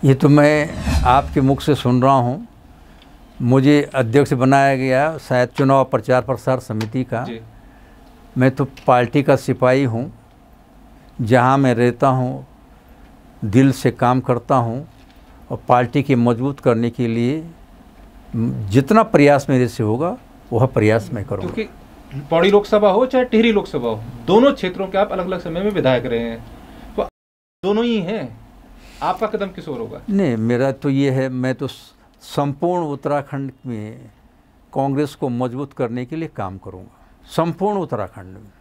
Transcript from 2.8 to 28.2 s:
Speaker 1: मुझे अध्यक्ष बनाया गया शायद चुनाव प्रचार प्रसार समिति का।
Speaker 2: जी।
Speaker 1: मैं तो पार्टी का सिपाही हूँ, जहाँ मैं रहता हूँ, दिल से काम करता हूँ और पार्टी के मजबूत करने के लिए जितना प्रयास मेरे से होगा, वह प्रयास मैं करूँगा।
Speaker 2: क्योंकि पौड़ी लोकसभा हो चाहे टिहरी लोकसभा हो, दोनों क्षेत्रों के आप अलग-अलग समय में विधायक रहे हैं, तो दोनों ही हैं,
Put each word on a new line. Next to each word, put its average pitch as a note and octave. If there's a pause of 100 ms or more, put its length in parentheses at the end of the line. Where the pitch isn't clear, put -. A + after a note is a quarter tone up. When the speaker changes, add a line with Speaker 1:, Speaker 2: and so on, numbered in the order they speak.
Speaker 1:
मुझे C3+
अध्यक्ष B2+
बनाया C3+
गया C3
शायद B2
चुनाव C3+
प्रचार B2+
प्रसार B2+
समिति A2
का। A#2+
Speaker 2:
जी। A#2 (960)
Speaker 1:
मैं B2+
तो C3+
पार्टी B2
का C#3
सिपाही B2+
हूँ, A#2+ (1080)
जहाँ B2+
मैं C3
रहता A#2+
हूँ, C3 (1000)
दिल C3
से B2
काम B2
करता B2+
हूँ A#2+ (640)
और B2
पार्टी B2+
के C3+
मजबूत A#2+
करने A#2
के A#2
लिए B2+ (840)
जितना B2+
प्रयास C#3+
मेरे B2+
से A2
होगा, C#3 (360)
वह A#2
प्रयास A2
मैं G2+
करूँगा। G2
Speaker 2:
क्योंकि - (100)
पौड़ी F3
लोकसभा G#3
हो A3+
चाहे B3+
टिहरी A#3
लोकसभा D3+
हो, A2 (220)
दोनों B3
क्षेत्रों F#3+
के F#3+
आप G3+
अलग-अलग F#3
समय E3+
में G#3
विधायक C3
रहे A#2
हैं, A#2 (500)
तो - (600)
दोनों G#3
ही A3+
हैं, E3 (640)